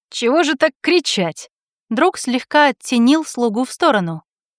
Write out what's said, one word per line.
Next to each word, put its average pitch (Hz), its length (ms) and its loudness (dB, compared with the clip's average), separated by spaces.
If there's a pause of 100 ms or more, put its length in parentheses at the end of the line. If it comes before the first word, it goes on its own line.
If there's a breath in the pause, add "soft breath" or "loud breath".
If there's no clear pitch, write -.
(100)
«Чего 262 320 0
же 294 140 -2
так - 240 0
кричать?» 208 680 -2 (380)
Друг 311 300 0
слегка 269 500 0
оттенил 262 560 2
слугу 240 400 -2
в - 80 -12
сторону. 190 520 0 (340)